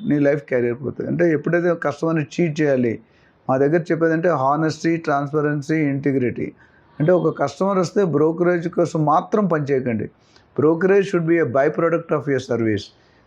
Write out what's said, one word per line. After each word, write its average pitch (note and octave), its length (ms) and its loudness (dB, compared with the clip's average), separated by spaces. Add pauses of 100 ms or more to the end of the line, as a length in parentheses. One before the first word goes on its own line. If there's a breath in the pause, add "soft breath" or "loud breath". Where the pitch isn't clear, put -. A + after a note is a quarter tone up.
నీ D3 120 2
లైఫ్ C#3+ 240 2
క్యారియర్ A#2+ 400 -2
పోతుంది. C3 280 -6
అంటే E3 220 2
ఎప్పుడైతే E3+ 500 0
కస్టమర్ని D#3 440 -2 (140)
చీట్ E3 200 0
చేయాలి, B2+ 380 2 (500 soft breath)
మా C3 80 2
దగ్గర D3 240 2 (120)
చెప్పేదంటే D#3+ 360 0
హానెస్టీ, D#3 680 0
ట్రాన్స్పరెన్సీ, D3 800 -2
ఇంటిగ్రిటీ. C#3 760 -2 (480 soft breath)
అంటే E3+ 120 4
ఒక D#3+ 300 0
కస్టమర్ F#3 360 -2
వస్తే F#3 260 0
బ్రోకరేజ్ E3 640 0
కోసం E3 360 0
మాత్రం F3 420 0
పనిచేయకండి. C3 640 -2 (500 soft breath)
Brokerage F3+ 440 4
should F3 220 -2
be E3+ 160 2
a D3+ 40 0
by C3+ 220 2
product E3 440 -2
of D3 160 -2
your C3 220 0
service. A2 320 0 (440 soft breath)